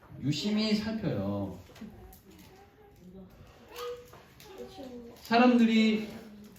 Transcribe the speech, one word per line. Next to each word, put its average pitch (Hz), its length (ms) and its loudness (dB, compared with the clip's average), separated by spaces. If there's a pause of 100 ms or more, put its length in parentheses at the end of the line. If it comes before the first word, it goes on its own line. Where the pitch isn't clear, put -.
(220)
유심히 214 520 0
살펴요. 101 880 -4 (3500)
사람들이 226 880 6 (520)